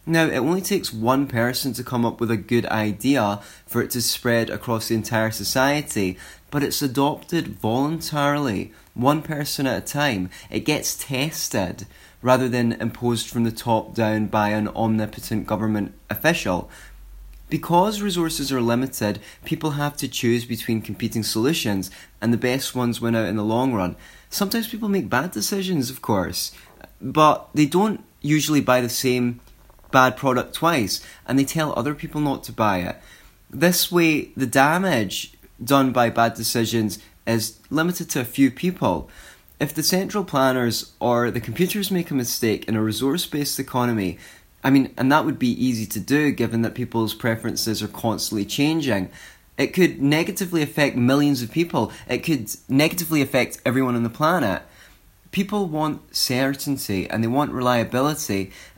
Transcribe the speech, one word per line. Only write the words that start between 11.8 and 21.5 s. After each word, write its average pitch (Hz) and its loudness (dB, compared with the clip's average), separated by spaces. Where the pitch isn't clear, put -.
rather 127 4
than 120 2
imposed 117 -2
from 117 0
the 113 0
top 110 -2
down 107 0
by 104 2
an 107 0
omnipotent 110 -2
government 107 -2
official. 110 0
Because 185 2
resources 165 -2
are 127 0
limited, 117 0
people 156 -2
have 143 -2
to 139 -4
choose 120 0
between 113 -4
competing 110 -4
solutions, 110 0